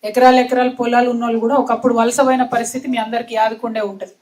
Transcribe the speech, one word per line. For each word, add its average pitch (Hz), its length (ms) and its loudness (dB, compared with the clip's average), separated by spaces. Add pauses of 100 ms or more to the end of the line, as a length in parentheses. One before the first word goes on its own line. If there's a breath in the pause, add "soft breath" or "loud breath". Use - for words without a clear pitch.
ఎకరాలు 254 320 6
ఎకరాలు 254 340 0
పొలాలు 240 400 0
ఉన్నోళ్ళు 233 300 -2
కూడా 233 140 0
ఒకప్పుడు 247 400 0
వలసపోయిన 247 480 2
పరిస్థితి 247 460 -4
మీ 247 100 -2
అందరికీ 226 360 -6
యాదుకుండే 220 460 -2
ఉంటది 196 300 -8 (120)